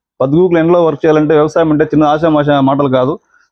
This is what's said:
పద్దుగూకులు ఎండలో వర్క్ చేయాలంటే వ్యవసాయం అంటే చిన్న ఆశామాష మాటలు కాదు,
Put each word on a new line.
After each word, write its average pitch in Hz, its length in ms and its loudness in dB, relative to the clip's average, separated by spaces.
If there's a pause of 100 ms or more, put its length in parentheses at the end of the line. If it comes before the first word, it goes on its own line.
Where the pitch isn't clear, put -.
(200)
పద్దుగూకులు 165 380 0
ఎండలో 170 260 2
వర్క్ 156 200 -2
చేయాలంటే 156 300 0
వ్యవసాయం 156 380 0
అంటే 151 120 0
చిన్న 151 200 0
ఆశామాష 151 440 0
మాటలు 139 400 0
కాదు, 127 300 -2 (340)